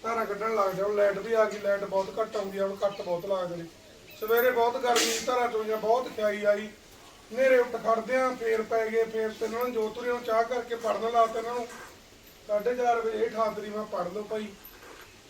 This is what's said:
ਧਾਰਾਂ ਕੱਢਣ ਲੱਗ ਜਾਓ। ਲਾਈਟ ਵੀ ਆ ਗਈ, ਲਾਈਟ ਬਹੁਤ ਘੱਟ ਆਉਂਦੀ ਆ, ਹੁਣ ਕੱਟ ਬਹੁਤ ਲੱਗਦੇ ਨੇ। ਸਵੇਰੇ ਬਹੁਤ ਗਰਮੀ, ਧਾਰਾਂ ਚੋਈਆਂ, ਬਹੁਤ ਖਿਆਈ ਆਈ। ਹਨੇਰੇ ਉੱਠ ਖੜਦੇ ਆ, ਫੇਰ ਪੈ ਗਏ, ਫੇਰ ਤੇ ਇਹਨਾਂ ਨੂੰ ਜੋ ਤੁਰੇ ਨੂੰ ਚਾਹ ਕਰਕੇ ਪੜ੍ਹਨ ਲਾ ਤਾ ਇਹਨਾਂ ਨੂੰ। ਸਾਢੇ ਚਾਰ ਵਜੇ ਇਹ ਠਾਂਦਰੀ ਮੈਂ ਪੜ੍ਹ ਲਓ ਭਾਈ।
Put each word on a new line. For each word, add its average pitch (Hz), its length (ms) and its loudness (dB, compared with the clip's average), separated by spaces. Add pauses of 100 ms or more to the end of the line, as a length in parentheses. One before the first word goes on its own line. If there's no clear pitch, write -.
ਧਾਰਾਂ 226 220 -2
ਕੱਢਣ 208 300 -2
ਲੱਗ 190 180 2
ਜਾਓ। 202 200 0
ਲਾਈਟ 202 240 4
ਵੀ 220 160 -2
ਆ 220 120 6
ਗਈ, 208 140 -6
ਲਾਈਟ 202 240 0
ਬਹੁਤ 190 360 -2
ਘੱਟ 220 160 -2
ਆਉਂਦੀ 196 220 -4
ਆ, 196 100 0
ਹੁਣ 202 80 -4
ਕੱਟ 202 260 -2
ਬਹੁਤ 175 240 -4
ਲੱਗਦੇ 170 300 -2
ਨੇ। 170 140 -10 (500)
ਸਵੇਰੇ 233 320 4
ਬਹੁਤ 233 260 2
ਗਰਮੀ, 226 480 2
ਧਾਰਾਂ 247 220 2
ਚੋਈਆਂ, 214 300 -2
ਬਹੁਤ 233 380 2
ਖਿਆਈ 208 300 0
ਆਈ। 208 220 2 (640)
ਹਨੇਰੇ 262 240 6
ਉੱਠ 240 180 2
ਖੜਦੇ 226 400 0
ਆ, 262 200 2
ਫੇਰ 226 260 0
ਪੈ 220 280 0
ਗਏ, 226 140 2
ਫੇਰ 220 260 -2
ਤੇ 220 160 -6
ਇਹਨਾਂ 220 140 -4
ਨੂੰ 247 140 -2
ਜੋ 214 160 0
ਤੁਰੇ 240 200 -6
ਨੂੰ 240 140 -2
ਚਾਹ 226 200 2
ਕਰਕੇ 233 320 -4
ਪੜ੍ਹਨ 220 360 -2
ਲਾ 233 140 6
ਤਾ 220 140 -4
ਇਹਨਾਂ 233 140 -4
ਨੂੰ। 247 140 -4 (800)
ਸਾਢੇ 214 280 0
ਚਾਰ 240 260 2
ਵਜੇ 220 240 0
ਇਹ - 40 -2
ਠਾਂਦਰੀ 214 400 -2
ਮੈਂ 214 160 -6
ਪੜ੍ਹ 175 280 -4
ਲਓ 208 100 -6
ਭਾਈ। 214 240 -6 (840)